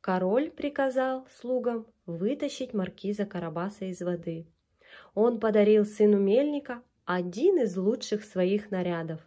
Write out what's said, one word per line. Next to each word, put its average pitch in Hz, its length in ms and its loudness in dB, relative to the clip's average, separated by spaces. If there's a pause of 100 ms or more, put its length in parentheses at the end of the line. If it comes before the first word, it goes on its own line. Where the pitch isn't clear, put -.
Король 190 500 0
приказал 262 760 -4 (100)
слугам 240 480 -4 (200)
вытащить 247 680 -4
маркиза 202 500 -4
Карабаса 175 600 -8
из 185 180 -8
воды. 170 460 -6 (680)
Он 226 240 2
подарил 214 460 6
сыну 208 340 4
мельника 247 640 0 (220)
один 180 560 0
из 202 160 0
лучших 208 480 -2
своих 190 480 -2
нарядов. 170 540 -4